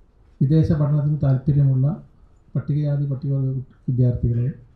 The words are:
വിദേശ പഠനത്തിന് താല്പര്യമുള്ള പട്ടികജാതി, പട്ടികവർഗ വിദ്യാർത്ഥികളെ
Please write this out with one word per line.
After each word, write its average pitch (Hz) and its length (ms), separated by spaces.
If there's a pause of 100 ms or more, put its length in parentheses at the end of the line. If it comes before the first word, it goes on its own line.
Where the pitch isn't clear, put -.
(420)
വിദേശ 156 260 (120)
പഠനത്തിന് 147 440
താല്പര്യമുള്ള 135 640 (680)
പട്ടികജാതി, 143 580
പട്ടികവർഗ 135 380 (380)
വിദ്യാർത്ഥികളെ 120 600 (280)